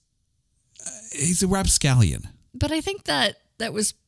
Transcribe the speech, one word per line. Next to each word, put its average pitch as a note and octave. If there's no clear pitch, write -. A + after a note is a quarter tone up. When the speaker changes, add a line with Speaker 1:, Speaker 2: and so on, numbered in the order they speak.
Speaker 1:
uh, -
he's E3+
a F#3
rapscallion. C3
Speaker 2:
But D4
I D#4+
think G4
that C4+
that A3+
was G#3